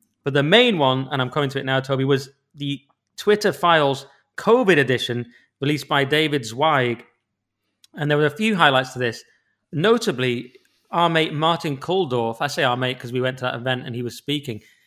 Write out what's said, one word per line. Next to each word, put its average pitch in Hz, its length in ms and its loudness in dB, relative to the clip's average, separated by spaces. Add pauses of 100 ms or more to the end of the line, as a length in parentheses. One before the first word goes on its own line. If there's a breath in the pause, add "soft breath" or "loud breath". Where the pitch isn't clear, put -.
(240)
But 139 100 -2
the 143 100 2
main 214 340 4
one, 131 340 2
and 135 100 -2
I'm 127 80 -4
coming 143 220 -2
to 135 80 -6
it 127 60 -6
now, 135 160 0
Toby, 135 240 -2
was 139 240 0 (260)
the 143 240 -8 (380)
Twitter 208 340 2
Files 151 560 2 (300 soft breath)
covid 196 420 4
edition 120 480 -2 (320 soft breath)
released 139 280 -2
by 143 160 2
David 147 420 0
Zweig. 123 600 0 (880)
And 147 160 -4
there 147 80 2
were 151 80 4
a 143 60 2
few 214 240 0
highlights 139 380 2
to 127 60 -10
this. 120 240 -4 (480)
Notably, 143 800 0 (360)
our 170 200 2
mate 160 240 0
Martin 160 440 -2
Kulldorff, 127 640 -2
I 143 80 -2
say 151 160 -4
our 123 140 2
mate 127 220 -4
'cause 120 120 -12
we 123 100 -2
went 127 180 -2
to - 40 -6
that 127 120 -4
event 127 300 -6
and 117 100 -10
he 123 60 -6
was 117 140 -8
speaking. 139 460 -8 (260 soft breath)